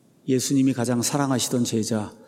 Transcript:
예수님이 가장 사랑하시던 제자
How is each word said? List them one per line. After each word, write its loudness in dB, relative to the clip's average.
예수님이 2
가장 0
사랑하시던 0
제자 -2